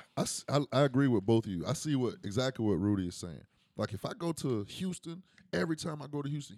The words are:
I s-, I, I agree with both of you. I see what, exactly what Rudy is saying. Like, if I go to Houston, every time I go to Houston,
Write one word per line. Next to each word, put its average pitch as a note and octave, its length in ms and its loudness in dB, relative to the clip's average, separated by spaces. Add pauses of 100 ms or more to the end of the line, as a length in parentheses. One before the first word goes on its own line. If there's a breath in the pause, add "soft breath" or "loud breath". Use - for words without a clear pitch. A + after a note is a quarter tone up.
(160 loud breath)
I - 40 2
s-, - 280 -4
I, C#3+ 120 4 (120)
I B2+ 100 6
agree C#3 260 4
with G#2 180 4
both A2+ 200 6
of G#2+ 40 -4
you. F2 160 -2
I A2 60 0
see D3 240 -2
what, A#2+ 260 0
exactly B2 420 -2
what G#2 100 4
Rudy F#2+ 340 2
is F2 80 -8
saying. E2 240 -10 (360)
Like, G#2+ 160 -4
if A2+ 120 -8
I C3+ 120 -4
go E3+ 180 -4
to A#2 300 -2
Houston, F3 600 -8 (280 soft breath)
every E3+ 220 0
time D#3 260 -8
I C#3 60 -12
go C#3+ 160 -4
to C#3 60 -6
Houston, C#3+ 300 -6